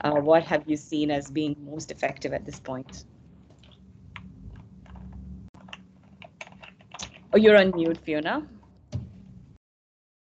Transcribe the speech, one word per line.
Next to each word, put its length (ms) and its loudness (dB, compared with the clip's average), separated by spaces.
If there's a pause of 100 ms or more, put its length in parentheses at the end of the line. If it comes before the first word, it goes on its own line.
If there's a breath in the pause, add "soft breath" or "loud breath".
uh, 120 0
what 300 6
have 240 0
you 100 0
seen 340 -2
as 200 -4
being 280 -2
most 320 -12
effective 400 -6
at 140 -6
this 140 -12
point? 460 -10 (4000)
Oh, 40 8
you're 200 10
on 180 8
mute, 220 2
Fiona. 500 -4 (1800)